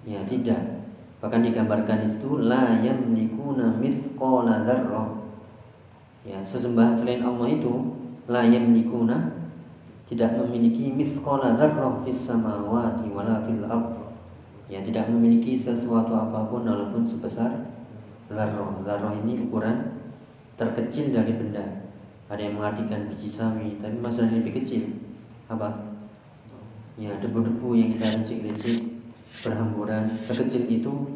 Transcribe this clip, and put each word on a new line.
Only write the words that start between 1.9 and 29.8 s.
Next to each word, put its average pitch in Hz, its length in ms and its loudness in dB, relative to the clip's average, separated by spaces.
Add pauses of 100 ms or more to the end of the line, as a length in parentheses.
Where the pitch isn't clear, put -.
di 110 40 2
situ, 131 320 -2
"La 117 400 4
yamlikuna 117 1000 2
mithqala 120 840 2
dzarrah". 113 440 2 (1160)
Ya, 98 200 -10
sesembahan 117 520 4
selain 123 280 0
Allah 123 280 0
itu, 123 220 2 (540)
"La 120 160 2
yamlikuna", 117 920 6 (760)
tidak 113 340 2
memiliki, 117 520 2
"mithqala 135 600 2
dzarrah - 520 4
fis 127 200 -4
samawati 110 840 0
wala 107 320 -2
fil 113 220 -2
ard". 117 280 -2 (760)
Ya, 95 120 -8
tidak 113 280 0
memiliki 117 440 6
sesuatu 117 580 0
apapun 113 540 -2
walaupun 104 400 0
sebesar - 440 -4 (760)
dzarrah. 104 560 -4
Dzarrah 104 300 -2 (120)
ini 123 220 0
ukuran - 480 -2 (640)
terkecil 117 540 -2
dari 113 200 2
benda. 101 320 -4 (600)
Ada 104 160 -8
yang 104 160 -4
mengartikan 104 520 -2
biji 104 200 -8
sawi, 110 480 -2
tapi 113 240 -6
masalahnya 117 400 2
lebih - 200 -2
kecil. - 360 -4 (480)
Apa? 107 480 -6 (1000)
Ya, 107 240 -8
debu-debu 117 560 0
yang 113 160 6
kita 113 160 0 (100)
ricik-ricik, 113 720 -4 (560)
berhamburan, 107 640 -2 (160)